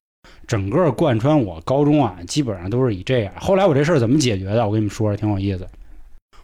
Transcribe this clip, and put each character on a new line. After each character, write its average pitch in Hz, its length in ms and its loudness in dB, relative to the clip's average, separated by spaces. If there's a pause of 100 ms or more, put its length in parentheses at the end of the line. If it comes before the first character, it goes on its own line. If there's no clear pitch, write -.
(480)
整 95 240 -2
个 156 200 2
贯 123 280 2
穿 147 200 2
我 87 240 -4
高 143 220 2
中 147 180 4
啊， 95 120 -2 (120)
基 147 140 -2
本 104 180 -4
上 90 80 -8
都 120 180 0
是 110 100 0
以 90 80 -8
这 127 160 0
样。 101 200 -2
后 196 160 2
来 190 100 4
我 156 100 4
这 143 80 2
事 156 80 0
儿 151 80 4
怎 113 100 2
么 143 80 4
解 123 200 2
决 92 80 -6
的？ 110 200 0
我 101 60 -2
跟 110 100 0
你 107 40 0
们 101 40 -2
说 107 200 -2
说， 101 60 -2
挺 107 140 -2
有 101 80 0
意 98 180 -2
思。 87 120 -10 (760)